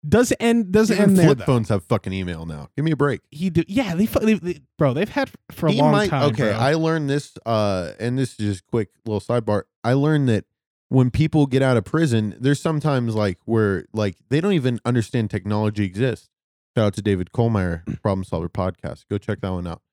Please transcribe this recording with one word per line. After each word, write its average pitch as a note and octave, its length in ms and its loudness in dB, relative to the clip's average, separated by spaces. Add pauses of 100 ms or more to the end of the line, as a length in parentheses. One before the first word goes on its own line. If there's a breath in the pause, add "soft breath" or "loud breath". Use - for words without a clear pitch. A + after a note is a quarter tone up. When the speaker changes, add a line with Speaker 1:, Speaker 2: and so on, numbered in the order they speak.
Speaker 1:
Doesn't A3+ 340 2
end, A#3 300 2
doesn't G#3+ 260 4
Speaker 2:
Even G3+ 140 6
Speaker 1:
end F#3+ 80 6
there, E3+ 80 6
Speaker 2:
flip C#3+ 120 4
Speaker 1:
though. G2 60 -8
Speaker 2:
phones A#2+ 240 0
have G2+ 160 0
fucking G2 280 -2
email F2+ 340 -6
now. D2 280 -12
Give C#3 80 -4
me D#3+ 80 0
a D3+ 60 0
break. C#3 320 -2
Speaker 1:
He E3+ 220 -4
do, D#3+ 160 0
yeah, G3+ 260 -4
they G3 140 0
fu-, - 120 0
they, A3 140 2
they, E3 260 -4 (200)
bro, C#3 140 2
they've F3 140 -2
had C4+ 220 -4 (220)
for - 160 -4
a D3+ 40 4
Speaker 2:
He - 80 2
Speaker 1:
long D3+ 120 4
Speaker 2:
might, G3+ 180 2
Speaker 1:
time, C#3+ 220 2
Speaker 2:
okay, A2 180 0
Speaker 1:
bro. A2 80 -2
Speaker 2:
I C3 160 2
learned D#3+ 360 0
this, C#3+ 360 -4
uh, G2+ 540 0
and A#2+ 180 -2
this C3 140 -2
is - 60 -20
just G#2 300 -4
quick A2 220 -2 (160)
little G#2+ 160 -2
sidebar. G#2+ 420 -2 (200)
I A#2+ 100 0
learned C#3+ 360 2
that G#2+ 160 0 (440)
when B2+ 220 4
people D#3 340 2
get C3 160 0
out C3 160 4
of G#2 80 0
prison, A#2 540 0
there's C3+ 200 0
sometimes, C#3 540 -2
like, G#2 320 0
where, G#2+ 480 0
like, G#2 240 -2 (120)
they D3 120 0
don't G3+ 120 0
even B2 300 0
understand A#2 460 0
technology G#2 560 -2
exists. G#2+ 440 -4 (460)
Shout A2 120 4
out G2 80 0
to G#2+ 80 -6
David F#2+ 280 0
Kohlmeyer, F#2 540 -2
Speaker 1:
<clears throat> - 160 -8
Speaker 2:
Problem F#2+ 220 -2
Solver E2+ 260 -6
Podcast. - 580 -8
Go G2+ 120 -4
check G#2 220 -8
that G2 100 -6
one F2+ 160 -6
out. E2 140 -12 (120)